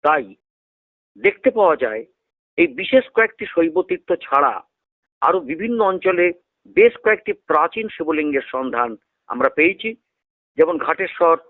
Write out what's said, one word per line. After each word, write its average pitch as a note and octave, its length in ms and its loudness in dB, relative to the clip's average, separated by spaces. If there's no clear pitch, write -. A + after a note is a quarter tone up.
তাই C#3+ 340 -2
দেখতে - 340 0
পাওয়া F#3+ 240 2
যায় A2+ 300 -6
এই E3+ 100 4
বিশেষ B3 460 0
কয়েকটি A3 320 -2
শৈব E3 360 0
তীর্থ F3+ 320 -4
ছাড়া C#3 540 0
আরো F3 180 2
বিভিন্ন G3+ 440 -4
অঞ্চলে F3+ 480 0
বেশ A3+ 260 4
কয়েকটি G#3+ 300 0
প্রাচীন E3+ 540 -2
শিবলিঙ্গের D3+ 540 -2
সন্ধান A#2+ 540 -6
আমরা B2+ 220 -2
পেয়েছি, F#3+ 460 -2
যেমন D#3+ 220 2
ঘাটেশ্বর E3 600 0